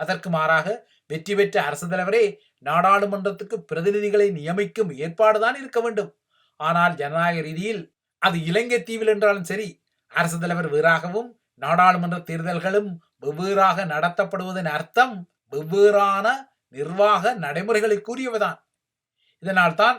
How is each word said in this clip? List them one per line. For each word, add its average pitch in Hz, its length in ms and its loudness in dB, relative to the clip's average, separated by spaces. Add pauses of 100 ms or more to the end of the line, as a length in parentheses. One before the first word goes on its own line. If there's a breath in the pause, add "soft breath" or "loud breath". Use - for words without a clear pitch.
அதற்கு 175 300 -6
மாறாக 160 380 2 (420)
வெற்றி 160 240 -6
பெற்ற 202 260 2
அரசு 147 260 -4
தலைவரே 185 380 0 (400 soft breath)
நாடாளுமன்றத்துக்கு 196 1000 0
பிரதிநிதிகளை 202 680 0
நியமிக்கும் 180 640 -4
ஏற்பாடுதான் 214 640 2
இருக்க 262 220 -8
வேண்டும். 214 300 -4 (500)
ஆனால் 170 340 2
ஜனநாயக 160 460 -2
ரீதியில் 170 420 -6 (400)
அது 180 200 2
இலங்கை 226 380 0
தீவில் 220 320 -2
என்றாலும் 202 360 0
சரி, 196 200 -6 (440)
அரசு 170 260 -2
தலைவர் 170 320 -4
வேறாகவும் 165 600 0 (320)
நாடாளுமன்ற 175 580 2
தேர்தல்களும் 175 720 -4 (300)
வெவ்வேறாக 185 640 2
நடத்தப்படுவதன் 170 840 -2
அர்த்தம் 208 460 0 (360)
வெவ்வேறான 196 760 4 (480)
நிர்வாக 190 640 2
நடைமுறைகளுக்குரியவைதான். 208 1200 -2 (840)
இதனால்தான் 190 560 2